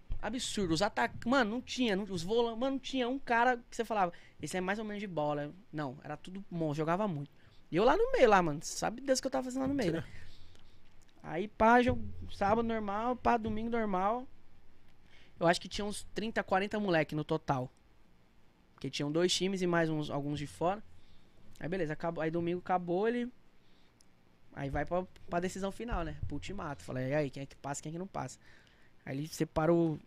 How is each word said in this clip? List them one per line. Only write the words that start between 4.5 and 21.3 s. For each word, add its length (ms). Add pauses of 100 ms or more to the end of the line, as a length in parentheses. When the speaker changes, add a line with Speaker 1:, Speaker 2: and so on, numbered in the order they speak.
Speaker 1:
é 40
mais 180
ou 60
menos 160
de 60
bola." 460 (200)
Não, 300
era 140
tudo 340
monstro, 260
jogava 300
muito. 240 (420)
E 40
eu 80
lá 120
no 160
meio, 160
lá, 140
mano. 200
Sabe 380
Deus 180
o 40
que 40
eu 40
tava 140
fazendo 180
lá 60
no 60
meio, 180
né? 120
Speaker 2:
<laughs> 1160
Speaker 1:
Aí, 260
pá, 320
jogo, 220 (280)
sábado 360
normal, 500
pá, 220
domingo 320
normal. 580 (1120)
Eu 60
acho 120
que 100
tinha 160
uns 180 (120)
trinta, 300
quarenta 340
moleque 360
no 100
total. 480 (1000)
Porque 160
tinham 200
dois 220
times 300
e 40
mais 220
uns, 220
alguns 280
de 80
fora. 360 (760)